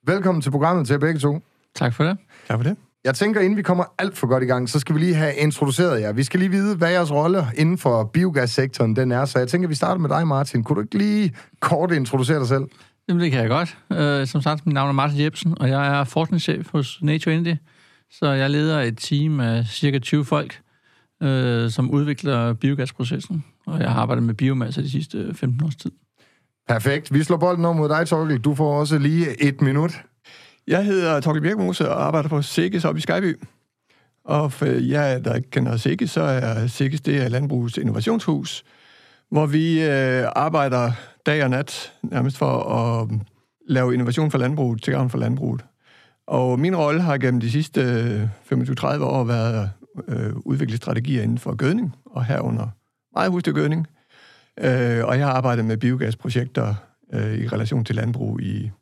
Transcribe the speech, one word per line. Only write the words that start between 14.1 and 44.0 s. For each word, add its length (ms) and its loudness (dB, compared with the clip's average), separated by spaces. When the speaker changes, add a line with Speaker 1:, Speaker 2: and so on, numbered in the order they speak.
Speaker 2:
som 160 -2
sagt, 240 -2
mit 60 2
navn 160 2
er 40 0
Martin 280 0
Jebsen, 400 0
og 80 2
jeg 320 2
er 40 0
forskningschef 680 -2
hos 300 -2
Nature 320 0
Energy. 220 0
Så 160 -4
jeg 240 2
leder 300 2
et 180 -2
team 420 0
af 260 0
cirka 320 0
tyve 260 0
folk, 360 -4
øh, 480 2
som 200 0
udvikler 640 0
biogasprocessen. 920 -2
Og 140 -4
jeg 100 0
har 100 2
arbejdet 240 0
med 100 0
biomasse 480 0
de 80 -4
sidste 440 -4
femten 300 -2
års 120 -4
tid. 140 -8
Speaker 1:
Perfekt. 460 0
Vi 80 4
slår 140 2
bolden 280 2
over 100 2
mod 140 2
dig, 200 2
Torkild. 300 0
Du 160 2
får 240 2
også 200 2
lige 440 2
et 180 2
minut. 320 2
Speaker 3:
Jeg 180 2
hedder 360 2
Torkild 220 0
Birkmose 480 0
og 160 0
arbejder 220 2
på 140 0
Sikkes 420 0
oppe 140 0
i 20 -2
Skejby. 360 0
Og 280 0
for 140 -2
jer, 520 0
der 160 -2
ikke 160 -4
kender 260 0
Sikkes, 340 0
så 100 -2
er 460 0
Sikkes, 340 -2
det 220 0
er 60 0
Landbrugets 500 -2
Innovationshus, 840 -2
hvor 160 2
vi, 360 2
øh, 420 2
arbejder 560 2
dag 180 2
og 60 2
nat 420 -6
nærmest 360 -2
for 200 0
at 500 0
lave 260 2
innovation 360 0